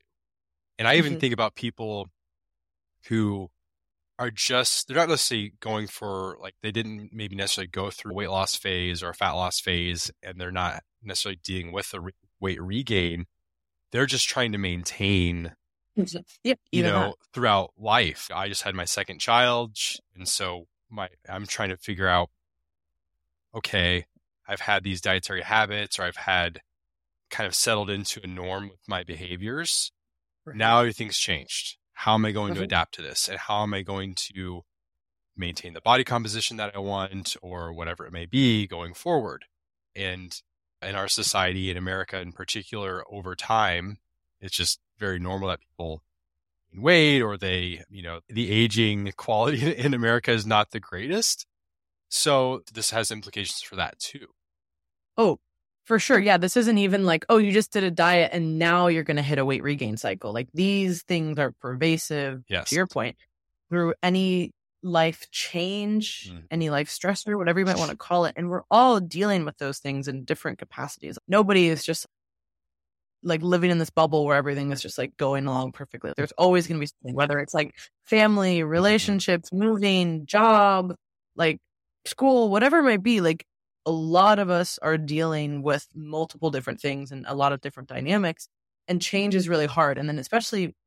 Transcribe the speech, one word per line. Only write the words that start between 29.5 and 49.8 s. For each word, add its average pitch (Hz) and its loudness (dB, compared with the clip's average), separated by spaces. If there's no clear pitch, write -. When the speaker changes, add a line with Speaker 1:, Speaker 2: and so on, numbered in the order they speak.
Speaker 2:
Right. 127 -14
Speaker 1:
Now 113 6
everything's 113 -2
changed. - -6
How 110 2
am 110 4
I 107 0
going 101 -4
to 95 -6
Speaker 2:
Mm-hmm. - -2
Speaker 1:
adapt 90 0
to 87 -14
this? - -4
And 95 -10
how 104 -2
am 104 -2
I 98 -6
going 98 -8
to 92 -10
maintain 87 -10
the 80 -14
body 123 2
composition 110 -4
that 104 -8
I 101 -8
want, 98 -6
or 87 -12
whatever 82 -10
it 85 -18
may 87 -10
be, 117 2
going 85 -10
forward? 135 -4
And 92 -8
in 98 -8
our 98 -4
society, 95 0
in 87 -6
America 92 -6
in 90 -12
particular, 95 -8
over 92 -10
time, 101 0
it's 98 -8
just - -2
very 95 -4
normal 95 -4
that 87 -4
people 80 -12
gain 95 -14
weight, 151 6
or 104 -2
they, 90 -4
you 98 -16
know, 85 -10
the 110 -4
aging 107 2
quality 127 0
<laughs> 127 -6
in 135 0